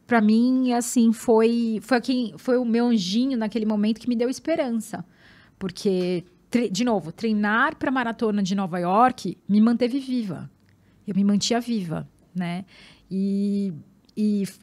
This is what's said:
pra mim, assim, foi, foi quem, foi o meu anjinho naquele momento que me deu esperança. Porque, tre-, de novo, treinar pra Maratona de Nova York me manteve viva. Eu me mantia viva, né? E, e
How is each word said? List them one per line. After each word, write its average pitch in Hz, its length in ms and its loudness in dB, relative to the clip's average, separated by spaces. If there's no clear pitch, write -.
pra 233 140 4
mim, 247 520 4
assim, 240 400 2
foi, 226 680 2
foi 247 180 0
quem, 247 380 -2
foi 247 200 0
o 254 60 0
meu 233 220 2
anjinho 233 520 0
naquele 220 280 -2
momento 214 340 0
que - 80 -6
me 247 80 0
deu 240 120 0
esperança. 262 760 -4
Porque, 180 680 -2
tre-, 240 200 0
de 196 120 -2
novo, 196 300 -2
treinar 220 640 0
pra 294 140 -2
Maratona 226 520 -2
de 190 120 -2
Nova 185 260 -4
York 202 580 0
me 208 120 4
manteve 240 400 2
viva. 226 500 -6
Eu 202 80 -8
me 196 80 2
mantia 208 380 2
viva, 175 480 -6
né? 180 300 -6
E, 196 600 -2
e 208 280 0